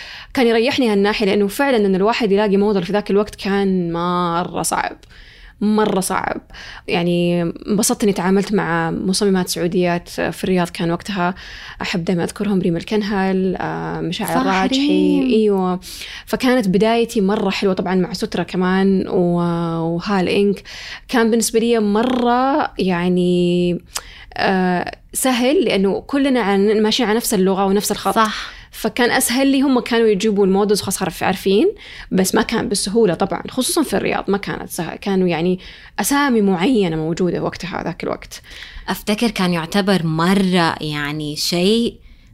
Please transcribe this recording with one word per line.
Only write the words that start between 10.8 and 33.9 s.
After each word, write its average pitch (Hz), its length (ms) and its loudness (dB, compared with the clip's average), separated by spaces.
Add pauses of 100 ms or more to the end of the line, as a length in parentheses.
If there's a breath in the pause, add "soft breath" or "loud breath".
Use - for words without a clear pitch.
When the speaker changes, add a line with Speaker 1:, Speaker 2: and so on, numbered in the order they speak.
Speaker 1:
وقتها 180 440 -4 (460 loud breath)
أحب 185 240 -4
دايمًا 190 180 0
أذكرهم، 202 380 -2
ريم 170 160 0
الكنهل، 190 840 -2
آه، 160 420 -6
مشاعر 170 340 -4
Speaker 2:
صح، 262 60 2
Speaker 1:
الراجحي. 285 800 2
Speaker 2:
ريم. 262 100 0
Speaker 1:
أيوة. 196 500 2 (460 loud breath)
فكانت 247 420 0
بدايتي 226 540 2
مرة 196 280 2
حلوة 196 240 0
طبعًا 185 220 -2
مع 185 180 0
سترة - 300 -4
كمان 190 640 2
و-، 175 300 2 (420)
وهال 170 500 0
إنك. 202 340 2 (440 loud breath)
كان 226 240 2
بالنسبة 226 280 0
لي 233 200 2
مرة 240 1000 2
يعني، 175 1000 2 (580 loud breath)
آه، 185 540 0 (220)
سهل، 254 520 2
لأنه 196 420 0
كلنا 269 320 0
عن-، 202 420 2
ماشيين 214 280 0
على 214 80 2
نفس - 160 -4
اللغة 190 320 2
ونفس 202 260 0
الخط. 196 240 -2
Speaker 2:
صح. 214 400 -2 (200)
Speaker 1:
فكان 233 360 -2
أسهل 262 360 2
لي، 269 140 4
هم 262 180 4
كانوا 233 280 2
يجيبوا 208 380 2
المودلز 196 360 2
خلاص - 200 -4
عارف-، 175 220 -4
عارفين، 196 480 2 (400 loud breath)
بس 185 240 0
ما 214 60 2
كان - 280 -2
بالسهولة 202 440 0
طبعًا، 190 360 -4
خصوصًا 254 340 -2
في - 140 -2